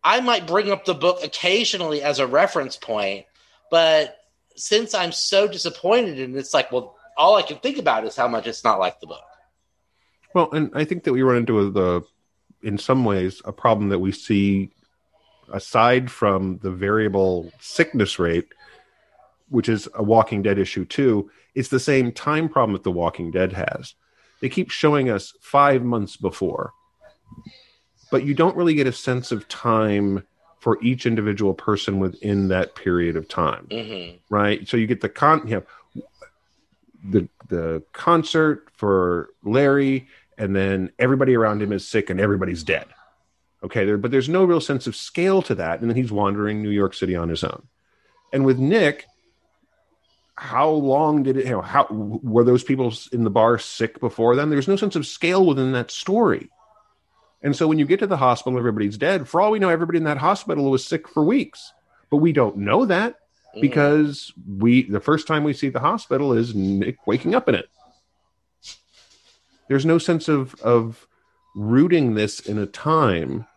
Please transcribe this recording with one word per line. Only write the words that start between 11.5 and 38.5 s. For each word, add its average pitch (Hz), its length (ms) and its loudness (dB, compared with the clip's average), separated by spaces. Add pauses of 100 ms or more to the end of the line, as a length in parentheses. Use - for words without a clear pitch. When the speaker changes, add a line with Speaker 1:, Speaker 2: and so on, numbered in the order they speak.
Speaker 2:
a, 101 100 2
the, 90 320 0 (600)
in 101 160 -4
some 131 260 0
ways, 95 400 -2
a 104 60 -10
problem 104 380 0
that 98 100 0
we 95 120 0
see 98 600 0 (800)
aside 120 580 2
from 95 540 0
the 95 80 -4
variable 95 880 0
sickness - 580 -2
rate, 85 300 0 (1000)
which 117 200 0
is 110 240 -2
a 110 80 -8
Walking 107 400 2
Dead 98 160 0
issue 95 280 -4
too. 113 440 0 (240)
It's 131 160 -4
the 131 100 0
same 127 320 0
time 151 380 -4
problem 117 240 2
that 95 100 -6
The 95 80 -2
Walking 85 380 -4
Dead 92 240 0
has. - 400 -8 (460)
They 131 100 -4
keep - 220 -4
showing 143 400 2
us - 300 -4
five 143 420 2
months 117 340 -4
before, - 560 -4 (1400)
but 135 140 0
you 143 100 -2
don't 165 240 2
really 170 160 2
get 143 140 2
a 123 40 0
sense 127 400 -4
of 110 160 -6
time 101 800 0 (340)
for - 220 0
each 123 240 -2
individual 104 480 0
person 98 460 -2
within 98 480 -2
that 92 260 0
period 87 440 -2
of 80 100 -8
time, 65 420 -4
Speaker 1:
Mm-hmm. 98 480 -12 (120)
Speaker 2:
right? 104 380 0
So 120 100 -2
you 110 100 0
get 110 140 -2
the 104 80 -4
con-, 151 380 2
you 110 80 -4
know, - 480 -12 (1000)
the, 95 260 0 (200)
the 82 340 -4 (100)
concert 160 800 0